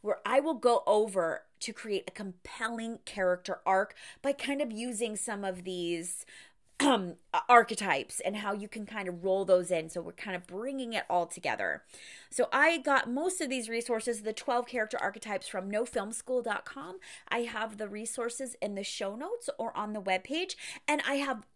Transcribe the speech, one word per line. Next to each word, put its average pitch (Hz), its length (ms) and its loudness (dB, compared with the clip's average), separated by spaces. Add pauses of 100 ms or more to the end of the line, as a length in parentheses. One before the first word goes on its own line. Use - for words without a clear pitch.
where 208 240 0
I 240 140 6
will 302 160 0
go 240 300 4
over 190 580 2 (160)
to - 140 -6
create 208 340 -4
a - 40 -12
compelling 226 920 -6
character 180 640 0
arc 190 300 4 (260)
by 277 100 0
kind 277 300 -2
of 254 100 0
using 220 440 -4
some 202 280 -4
of 185 200 -4
these, 175 600 -4 (560)
um, 226 360 4 (340)
archetypes 202 680 6
and 202 180 -2
how 208 160 -2
you 208 140 -6
can 214 180 -10
kind 208 220 -6
of 175 160 -8
roll 190 200 4
those 180 280 6
in. 160 180 0
So 175 100 -6
we're 165 120 -10
kind 190 240 -8
of 180 100 -8
bringing 233 480 -6
it 202 160 -2
all 175 160 4
together. 110 580 -4 (460)
So - 240 0
I 311 240 6
got 277 320 2
most 339 320 0
of 285 80 -2
these 240 200 -2
resources, 226 520 -2
the 214 120 -4
twelve 240 340 0
character 220 340 -2
archetypes, 202 460 -4
from 196 240 -6
no 214 140 0
film 220 260 -4
school 247 320 -2
dot 214 220 -2
com. 359 340 -12 (300)
I 233 100 2
have 226 380 -4
the 214 120 -4
resources 233 720 -6
in 208 140 -2
the 196 80 -4
show 202 320 -4
notes 392 420 -6
or 170 180 -4
on 214 180 -2
the 214 80 -4
webpage, 240 540 0 (320)
and 294 200 4
I 277 80 2
have 269 280 0 (120)